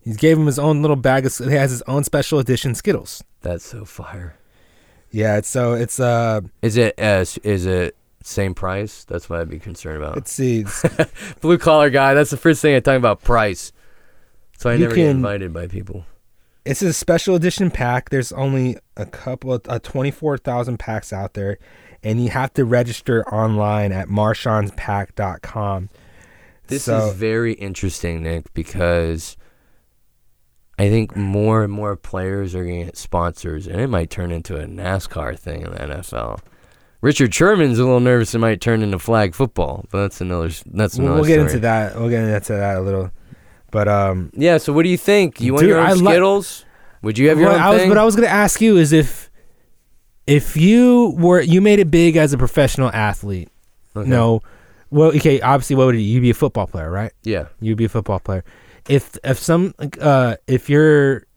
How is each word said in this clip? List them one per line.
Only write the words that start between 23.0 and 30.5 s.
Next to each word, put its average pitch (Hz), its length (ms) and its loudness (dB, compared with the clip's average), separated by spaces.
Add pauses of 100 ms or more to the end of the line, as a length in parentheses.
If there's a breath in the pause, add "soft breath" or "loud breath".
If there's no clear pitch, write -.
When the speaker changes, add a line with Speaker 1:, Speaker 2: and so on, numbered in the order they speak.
Speaker 1:
online 104 640 -2
at 95 160 -6
marshawn's 107 640 -2
pack - 440 -8
dot 95 280 -8
com. 98 480 -8 (800 soft breath)
Speaker 2:
This 135 160 -6
Speaker 1:
So 110 240 0
Speaker 2:
is 101 60 -6
very 110 380 -2
interesting, 87 680 -8
Nick, 82 320 -8
because 82 840 -4 (1400)